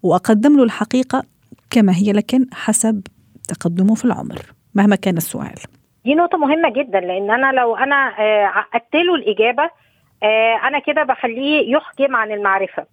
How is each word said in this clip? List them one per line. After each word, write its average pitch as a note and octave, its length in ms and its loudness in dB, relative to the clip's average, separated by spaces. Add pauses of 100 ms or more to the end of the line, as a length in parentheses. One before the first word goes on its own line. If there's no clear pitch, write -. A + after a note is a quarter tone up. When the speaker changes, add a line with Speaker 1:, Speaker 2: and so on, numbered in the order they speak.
Speaker 1:
واقدم G#3 540 4
له C#4 60 6
الحقيقه B3+ 600 -2 (480)
كما G#3 220 4
هي، G3 200 2
لكن B3+ 400 0
حسب A3 500 -2 (460)
تقدمه F#3 460 0
في - 100 -8
العمر - 340 -4 (360)
مهما G3+ 220 4
كان F#3 200 -2
السؤال. - 380 -8 (500)
Speaker 2:
دي C4 100 2
نقطة F4 240 0
مهمة D4+ 320 2
جدا، A#3+ 300 -2
لأن F#3 300 -4
أنا C4 220 2
لو A#3+ 240 0
أنا، C4+ 420 -2
آه، G#3+ 260 2
عقدت G3+ 500 -4
له F4 200 2
الإجابة، A#3+ 560 0 (520)
آه، A3 340 2 (120)
أنا C#4+ 100 -2
كده D4 240 -2
بخليه C4 760 -2
يحجم C4+ 400 -2
عن G#3+ 160 -2
المعرفة. G3 600 -2